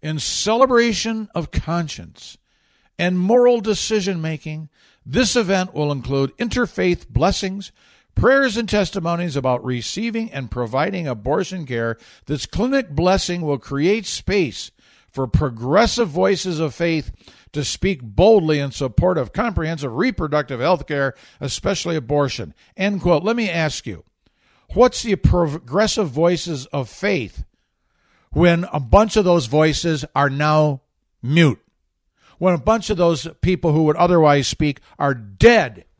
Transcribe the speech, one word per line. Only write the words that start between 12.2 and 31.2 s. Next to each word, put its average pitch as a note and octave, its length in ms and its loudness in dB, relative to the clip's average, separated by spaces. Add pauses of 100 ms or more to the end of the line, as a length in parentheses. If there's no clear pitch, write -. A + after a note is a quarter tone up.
This D3 200 -6
clinic B3 440 -2
blessing F3 520 0
will D3 160 -2
create F3 480 -2
space - 680 -4 (360)
for C3+ 200 -6
progressive D3+ 800 2
voices F#3 500 0
of D#3 160 -4
faith E3 380 -2 (400)
to D3 120 -4
speak F3+ 380 -2
boldly D#3+ 560 4
in C#3 140 -4
support E3 460 0
of B2 140 -4
comprehensive D#3+ 600 -4
reproductive D3+ 640 -2
health D3+ 300 0
care, C#3 260 -2 (260)
especially E3+ 540 -4
abortion." B2 600 -2 (220)
End G3 260 -2
quote. E3 200 4
Let A3 140 0
me A3+ 120 -2
ask E3 380 -4
you, G2 160 -12 (720)
what's A#3+ 300 2
the A3 100 0
progressive F3 960 0
voices D#3+ 560 -2
of C3+ 220 -6
faith E3 560 -4 (840)
when E3+ 340 4 (100)
a D3 40 0
bunch F#3+ 380 4
of G#3 80 4
those F3 220 4
voices D3+ 580 0 (100)
are C#3 140 2
now D3+ 540 0 (400)